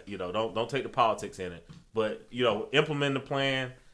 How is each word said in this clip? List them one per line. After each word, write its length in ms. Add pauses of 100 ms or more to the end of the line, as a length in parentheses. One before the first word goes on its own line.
You 100
know, 140
don't, 240
don't 160
take 140
the 40
politics 520
in 120
it. 160 (240)
But, 380
you 140
know, 280
implementing 420
the 120
plan 460 (220)